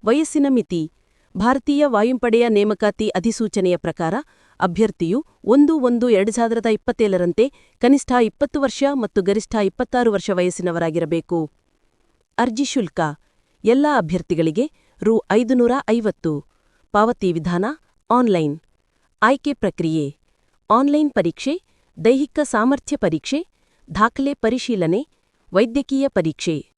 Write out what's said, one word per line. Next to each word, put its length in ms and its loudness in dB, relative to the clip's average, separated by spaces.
ವಯಸ್ಸಿನ 440 2
ಮಿತಿ. 440 -2
ಭಾರತೀಯ 500 2
ವಾಯುಪಡೆಯ 600 2
ನೇಮಕಾತಿ 600 0
ಅಧಿಸೂಚನೆಯ 680 -2
ಪ್ರಕಾರ 380 -4
ಅಭ್ಯರ್ಥಿಯು 640 -2
ಒಂದು 360 4
ಒಂದು 300 0
ಎರಡು 220 2
ಸಾವಿರದ 340 -2
ಇಪ್ಪತ್ತೇಳರಂತೆ 840 0
ಕನಿಷ್ಠ 320 2
ಇಪ್ಪತ್ತು 380 -2
ವರ್ಷ 320 -2
ಮತ್ತು 300 -2
ಗರಿಷ್ಠ 320 -2
ಇಪ್ಪತ್ತಾರು 580 -2
ವರ್ಷ 180 -4
ವಯಸ್ಸಿನವರಾಗಿರಬೇಕು. 1200 -2
ಅರ್ಜಿ 260 -2
ಶುಲ್ಕ. 360 -4
ಎಲ್ಲ 220 2
ಅಭ್ಯರ್ಥಿಗಳಿಗೆ 760 -2
ರು 280 2
ಐದುನೂರ 400 2
ಐವತ್ತು. 540 -2
ಪಾವತಿ 400 0
ವಿಧಾನ 320 -2
ಆನ್‌ಲೈನ್. 500 2
ಆಯ್ಕೆ 300 2
ಪ್ರಕ್ರಿಯೆ. 640 -4
ಆನ್‌ಲೈನ್ 400 2
ಪರೀಕ್ಷೆ, 520 -4
ದೈಹಿಕ 380 2
ಸಾಮರ್ಥ್ಯ 540 -2
ಪರೀಕ್ಷೆ, 500 -4
ದಾಖಲೆ 400 0
ಪರಿಶೀಲನೆ, 720 -2
ವೈದ್ಯಕೀಯ 560 0
ಪರೀಕ್ಷೆ. 580 -4